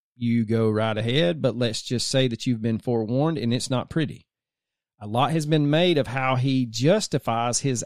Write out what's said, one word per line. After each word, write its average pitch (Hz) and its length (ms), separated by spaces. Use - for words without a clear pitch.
you 117 300
go 113 240
right 107 280
ahead. 143 440
But 117 160
let's 117 240
just - 260
say 131 220
that 113 180
you've 117 140
been 113 180
forewarned 127 580
and 117 160
it's - 160
not 123 200
pretty. - 360
A 104 60
lot 127 240
has 160 140
been 151 240
made 165 280
of 135 100
how 131 300
he 131 280
justifies 120 920
his 127 260